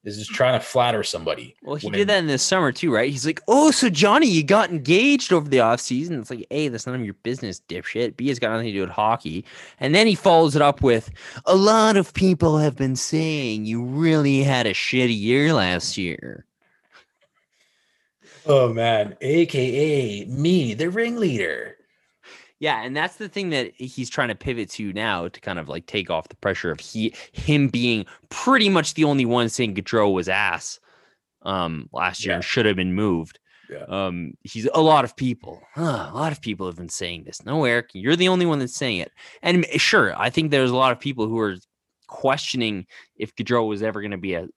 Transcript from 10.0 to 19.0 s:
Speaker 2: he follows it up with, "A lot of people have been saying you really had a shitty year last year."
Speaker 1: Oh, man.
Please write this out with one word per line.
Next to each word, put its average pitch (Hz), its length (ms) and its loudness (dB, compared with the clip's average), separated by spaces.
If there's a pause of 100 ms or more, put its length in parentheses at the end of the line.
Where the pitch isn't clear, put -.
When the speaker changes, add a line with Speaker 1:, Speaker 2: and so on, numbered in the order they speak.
Speaker 2:
he 190 80 4
follows 165 400 4
it 147 60 4
up 143 200 4
with, 117 300 2 (340)
"A 180 100 6
lot 214 420 6
of - 160 0
people 170 460 2
have 151 180 0
been 131 180 -2
saying 139 680 -4
you 113 180 -4
really 143 580 2
had 131 260 2
a 95 60 0
shitty 123 460 0
year 135 340 2
last 90 440 0
year." 71 480 -8 (2000)
Speaker 1:
Oh, 131 280 6
man. 113 480 0